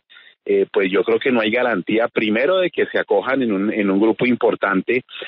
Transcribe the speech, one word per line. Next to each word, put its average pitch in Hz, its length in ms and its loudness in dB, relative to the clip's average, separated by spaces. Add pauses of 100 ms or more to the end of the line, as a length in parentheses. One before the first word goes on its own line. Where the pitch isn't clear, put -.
(460)
eh, 98 240 2
pues 98 220 0
yo 95 120 2
creo - 140 2
que 135 140 -2
no 120 80 2
hay 110 100 0
garantía, 113 580 0
primero, 190 500 0
de 180 120 0
que 110 160 -2
se - 120 -4
acojan 107 420 0
en 117 100 -2
un, 101 220 -2
en 101 180 0
un 95 80 2
grupo 113 280 2
importante, 110 760 0 (260)